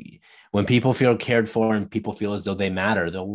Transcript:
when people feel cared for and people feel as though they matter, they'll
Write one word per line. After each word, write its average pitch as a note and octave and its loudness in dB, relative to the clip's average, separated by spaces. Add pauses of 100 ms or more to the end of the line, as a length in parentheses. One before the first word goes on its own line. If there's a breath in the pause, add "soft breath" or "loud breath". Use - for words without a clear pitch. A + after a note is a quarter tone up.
(520 loud breath)
when G2+ 2
people B2 4
feel A#2+ 4
cared A#2 0
for A2 2
and G2+ -4
people G#2+ -6
feel G#2 -4
as F2+ -8
though G2 -4
they G2 0
matter, F#2+ 0
they'll F#2+ -8